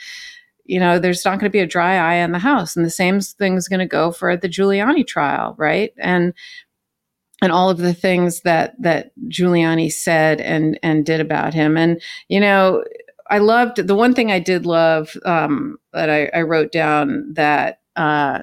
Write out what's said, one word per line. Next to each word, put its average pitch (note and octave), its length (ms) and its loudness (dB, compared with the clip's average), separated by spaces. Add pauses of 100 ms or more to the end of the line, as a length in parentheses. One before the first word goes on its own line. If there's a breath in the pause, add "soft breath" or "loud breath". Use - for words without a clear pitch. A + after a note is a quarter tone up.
(640 loud breath)
you F#3 140 -2
know, F3 180 2
there's F3+ 280 -2
not F#3+ 140 0
gonna G3+ 100 0
be G3+ 100 0
a F3 80 0
dry F3+ 280 0
eye F3 280 2
in E3+ 80 -2
the F3 80 -2
house. A3 380 -2
And E3+ 80 2
the E3+ 40 0
same F#3+ 300 0
thing's F#3 480 -2
gonna F#3 180 -2
go E3+ 260 -2
for F3+ 260 -2
the F#3 100 -6
Giuliani G3 580 0
trial, - 520 -4
right? E3+ 400 -2
And, F3 360 0 (1080 loud breath)
and F#3 100 2
all F#3 180 4
of F3+ 80 0
the F3 160 0
things F3+ 480 0
that, E3 400 0
that E3 300 -2 (160)
Giuliani E3 640 0
said D#3 480 2
and, D#3 420 -2
and D#3 240 0
did D#3+ 140 0
about D3+ 340 -2
him. D#3 240 2
And, E3+ 240 2 (280 loud breath)
you F#3+ 100 2
know, F#3+ 440 4 (460)
I G#3 100 2
loved, A#3 380 2
the G3 180 0
one B3 180 4
thing A3+ 180 0
I F#3 80 2
did F3 260 -2
love, E3 600 2
um, D3+ 520 -2 (140)
that D#3+ 180 -2
I, D3+ 240 0
I E3+ 80 0
wrote D#3 300 0
down D3+ 640 -2
that, D3 460 0 (160)
uh, D3 480 -2